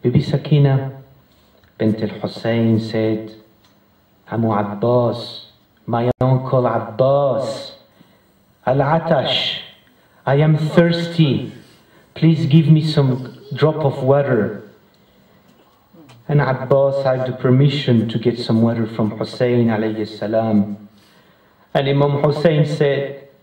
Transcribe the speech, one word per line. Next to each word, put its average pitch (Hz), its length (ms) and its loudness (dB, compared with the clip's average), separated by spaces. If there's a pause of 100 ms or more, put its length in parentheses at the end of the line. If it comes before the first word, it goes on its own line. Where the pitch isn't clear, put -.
Bibi 127 200 2
Sakina 139 680 0 (840)
bint 107 240 0
al-Hussein 113 760 -2
said, 110 520 -4 (1000)
"Amu 113 220 -2
Abbas, 110 1000 -2 (340)
my 117 340 -2
uncle 131 460 0
Abbas, 117 1080 -2 (920)
Al-Atash, 143 920 0 (680)
I 131 160 2
am 156 160 4
thirsty. 160 960 0 (640)
Please 160 320 2
give 147 200 6
me 156 140 6
some 135 560 -2 (160)
drop 151 320 0
of 135 160 -2
water." 127 600 0 (1600)
And 147 140 2
Abbas 135 640 0
had 131 220 0
the 123 40 -6
permission 131 800 2
to 117 80 -4
get 113 220 -2
some 113 220 0
water 113 260 0
from 107 240 -4
Hussein 123 560 0
alayhi 107 400 -2
salam. 104 840 -2 (840)
And 139 140 0
Imam 143 360 2
Hussein 151 420 2
said 139 640 -2 (140)